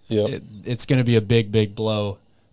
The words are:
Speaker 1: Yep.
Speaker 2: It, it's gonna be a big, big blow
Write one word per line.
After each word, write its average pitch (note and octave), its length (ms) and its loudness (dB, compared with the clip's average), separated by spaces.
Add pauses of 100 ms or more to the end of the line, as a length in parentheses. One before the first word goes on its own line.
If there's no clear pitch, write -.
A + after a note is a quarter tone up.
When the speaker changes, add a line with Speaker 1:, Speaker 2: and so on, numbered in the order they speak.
Speaker 1:
Yep. G#2+ 200 0
Speaker 2:
It, - 140 -10 (220)
it's A#2+ 200 -6
gonna B2+ 200 2
be A#2+ 100 4
a A2 60 6
big, G#2+ 320 0
big G#2+ 200 2
blow G#2+ 440 -4 (360)